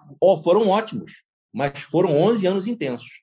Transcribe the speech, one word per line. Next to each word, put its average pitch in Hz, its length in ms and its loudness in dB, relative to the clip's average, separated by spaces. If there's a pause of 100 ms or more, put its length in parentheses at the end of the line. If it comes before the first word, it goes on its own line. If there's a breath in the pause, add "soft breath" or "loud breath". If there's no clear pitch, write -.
(200)
ó, 180 160 4
foram 190 320 2
ótimos, 196 560 -4 (280)
mas 139 280 -6
foram 170 360 0
onze 196 300 2
anos 190 220 -2
intensos. 135 400 -8 (140)